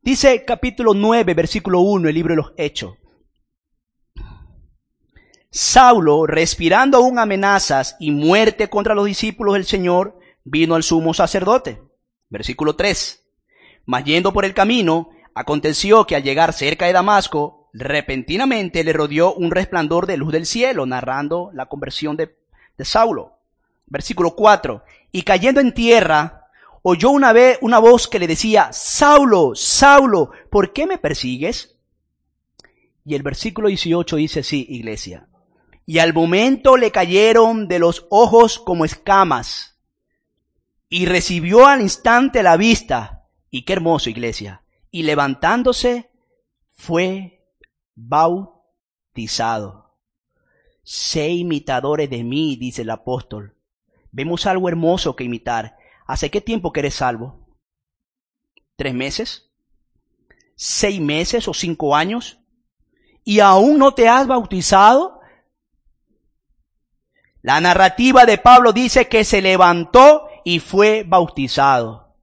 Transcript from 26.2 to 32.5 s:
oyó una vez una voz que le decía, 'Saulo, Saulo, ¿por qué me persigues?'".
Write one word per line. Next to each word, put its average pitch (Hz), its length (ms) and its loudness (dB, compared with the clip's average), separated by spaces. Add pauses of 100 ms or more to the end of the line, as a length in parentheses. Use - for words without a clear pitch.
oyó 185 260 2
una 269 240 4
vez 247 280 6
una 233 180 2
voz 233 280 6
que 214 120 -4
le 208 80 -2
decía, 196 440 0
'Saulo, 247 840 2
Saulo, 269 760 2 (180)
¿por 196 220 0
qué 302 160 -6
me 381 100 -6
persigues?'". 139 800 -8 (1300)